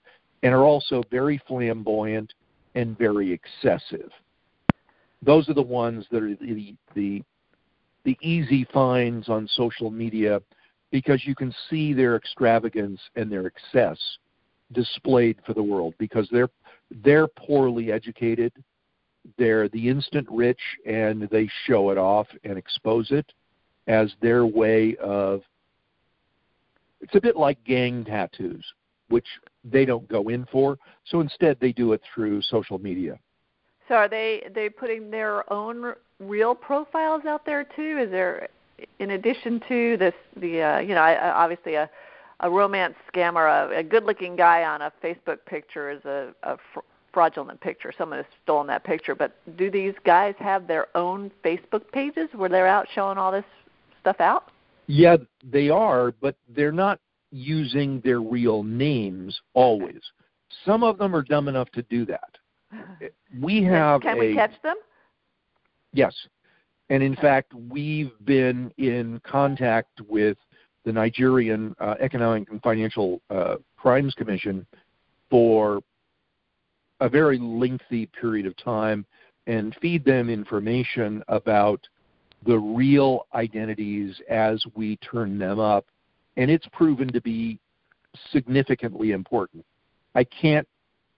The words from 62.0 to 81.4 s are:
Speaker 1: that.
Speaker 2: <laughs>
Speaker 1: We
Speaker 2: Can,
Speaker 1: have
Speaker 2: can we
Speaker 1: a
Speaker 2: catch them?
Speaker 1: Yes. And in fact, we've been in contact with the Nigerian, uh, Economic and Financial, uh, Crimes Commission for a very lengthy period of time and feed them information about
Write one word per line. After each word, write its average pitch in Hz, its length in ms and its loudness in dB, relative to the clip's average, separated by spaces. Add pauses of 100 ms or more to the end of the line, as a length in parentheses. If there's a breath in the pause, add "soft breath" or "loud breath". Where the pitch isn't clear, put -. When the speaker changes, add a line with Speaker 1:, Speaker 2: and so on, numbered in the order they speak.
Speaker 1:
that. - 320 -10 (340)
Speaker 2:
<laughs> 190 400 -18 (280)
Speaker 1:
We 190 220 0
Speaker 2:
Can, 180 80 4
Speaker 1:
have 151 320 4
Speaker 2:
can - 160 -2
we 113 140 2
Speaker 1:
a 107 40 0
Speaker 2:
catch 220 280 0
them? 320 120 -4 (1160)
Speaker 1:
Yes. 127 220 0 (760)
And 135 140 2
in 135 120 0
fact, 135 380 2
we've 143 580 -6 (140)
been 127 540 2
in 120 440 -4
contact 131 840 -2
with 104 280 0 (480 soft breath)
the 117 80 -6
Nigerian, 113 880 0
uh, 104 200 -2
Economic 113 500 -2
and 107 140 -12
Financial, 110 640 0
uh, 95 280 -2 (200)
Crimes 131 380 2
Commission 98 500 -6 (640 soft breath)
for 110 520 4 (1200)
a 131 60 0
very 143 300 4
lengthy 120 720 -4
period 110 400 -4
of 90 100 -10
time 107 480 -4 (400 soft breath)
and 110 340 -4
feed 170 240 -2
them 131 280 2
information 107 960 -2
about 104 600 2 (600)